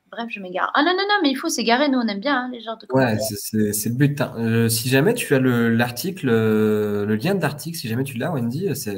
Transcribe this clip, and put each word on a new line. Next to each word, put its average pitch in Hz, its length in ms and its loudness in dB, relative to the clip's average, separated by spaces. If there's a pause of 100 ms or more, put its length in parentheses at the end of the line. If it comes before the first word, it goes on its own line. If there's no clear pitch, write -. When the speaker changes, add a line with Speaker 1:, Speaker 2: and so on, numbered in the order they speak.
Speaker 1:
Bref, 233 200 -8
je 226 100 -10
m'égare. 180 360 -6
Ah 285 100 4
non, 349 80 2
non, 370 160 0
non, 415 140 2
mais 277 80 4
il 254 40 0
faut 330 140 -4
s'égarer, 254 400 2
nous 262 100 2
on 240 80 0
aime 202 140 -4
bien, 254 240 -2
hein, 254 80 -8
les 233 80 -12
genres 226 180 -10
de - 120 -20
Speaker 2:
Ouais, 131 160 4
Speaker 1:
complexes. 107 220 -2
Speaker 2:
c'est, 104 80 -6
c'est, 104 360 -2
c'est 107 160 -2
le 120 80 -2
but, 143 240 4
hein. 120 180 -2
Euh, 113 300 2
si 113 200 -2
jamais 143 260 4
tu - 200 0
as 131 60 4
le, 120 280 4
l'article, 123 600 0
euh, 107 800 2
le 107 100 2
lien 156 180 -2
de 185 80 0
l'article, 147 340 -6
si - 120 -8
jamais 123 160 -2
tu 120 120 -8
l'as, 135 140 -4
Wendy, 139 380 -2
euh, 139 60 -2
c'est, 104 240 -6